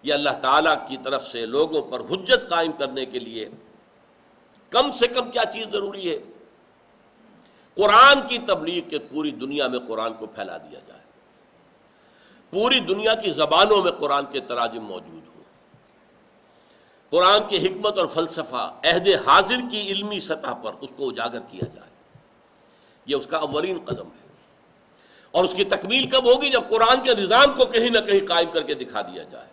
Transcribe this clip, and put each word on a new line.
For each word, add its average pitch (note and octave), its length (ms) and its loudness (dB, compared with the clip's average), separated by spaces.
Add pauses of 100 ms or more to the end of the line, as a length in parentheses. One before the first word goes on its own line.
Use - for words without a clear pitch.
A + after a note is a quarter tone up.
یہ D3 120 -2
اللہ C#3+ 160 0 (100)
تعالیٰ D3+ 340 4 (140)
کی C3 80 -10
طرف C3 300 -6
سے A#2 200 -8
لوگوں D3+ 360 0
پر B2 180 -8
حجت F#3+ 500 0
قائم E3 220 0
کرنے C3+ 340 -6
کے B2+ 120 -10
لیے A2+ 300 -10 (1200)
کم C#4 200 2
سے - 180 0
کم A#3+ 220 -4
کیا A#3 120 -2 (100)
چیز A3 200 -8
ضروری G3 380 -6
ہے؟ D3 80 -4 (1600)
قرآن A#3+ 540 8
کی A#3+ 100 -4
تبلیغ، E3+ 500 -2
کے D3+ 100 -6
پوری D3 320 -6
دنیا C3+ 380 -4
میں B2 100 -4 (100)
قرآن A2+ 260 -4
کو A2 120 -12
پھیلا G2 300 -12
دیا - 320 -20
جائے، - 120 -20 (1500)
پوری A#3+ 300 2
دنیا G#3 340 0
کی G#3+ 160 -4
زبانوں E3+ 520 4
میں F3 100 0
قرآن C#3+ 340 -2
کے C#3 140 -8
تراجم A#2 440 -4
موجود E2 440 -16
ہوں، - 160 -20 (1700)
قرآن F#3 380 4
کی F3+ 180 -2
حکمت G3+ 320 -2
اور E3+ 80 2
فلسفہ D#3+ 680 -6 (100)
عہد F3 240 2 (180)
حاضر F#3 300 6 (140)
کی G#3+ 100 -6
علمی G3+ 400 -6
سطح D3+ 300 -8 (120)
پر G#2+ 180 -8
اس C3+ 160 -14
کو C3+ 120 -4
اجاگر A#2 320 -8 (100)
کیا F#2+ 240 -8
جائے، - 160 -20 (1160)
یہ C#3 100 -2
اس C3+ 100 -6
کا E3 100 -6
اولین D#3 480 -4
قدم A#2 220 -10
ہے۔ - 140 -20 (1080)
اور F3+ 140 2
اس F#3 120 -4
کی G3 80 2
تکمیل G3+ 420 0
کب B3+ 180 0
ہوگی؟ C4+ 240 4
جب B3+ 200 2
قرآن A3+ 320 4
کے C4 140 -2
نظام A3+ 420 4
کو B3+ 80 6
کہیں A#3+ 260 0
نہ A3+ 80 2
کہیں G3 280 2
قائم E3+ 260 0
کر D#3+ 100 -2
کے D3 120 -6
دکھا A2 280 -8
دیا F2+ 200 -12
جائے۔ - 300 -20